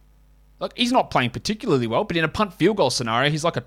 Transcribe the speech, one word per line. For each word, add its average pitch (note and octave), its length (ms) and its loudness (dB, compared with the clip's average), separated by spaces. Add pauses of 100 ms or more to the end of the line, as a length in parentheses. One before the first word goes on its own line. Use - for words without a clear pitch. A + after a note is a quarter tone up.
(600)
Like, F#3 160 -8
he's A#3+ 160 0
not A3 180 2
playing B2 200 0
particularly D3 560 -2
well, B2 180 0
but F3 120 -4
in D#3+ 80 0
a D#3 40 2
punt G#3 240 -4
field G3+ 240 2
goal D3+ 140 4
scenario, B2 400 0
he's D#3 140 -2
like E3+ 120 0
a B2 100 -6